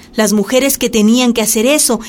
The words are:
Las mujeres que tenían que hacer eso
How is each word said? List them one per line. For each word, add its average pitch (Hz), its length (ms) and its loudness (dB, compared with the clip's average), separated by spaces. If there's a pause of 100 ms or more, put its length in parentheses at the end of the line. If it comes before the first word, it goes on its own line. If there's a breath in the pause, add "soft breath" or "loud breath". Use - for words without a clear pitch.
(140 loud breath)
Las 214 180 0
mujeres 254 460 0
que 240 120 -2
tenían 233 420 2
que 226 100 -2
hacer 220 240 -2
eso 285 320 0 (100)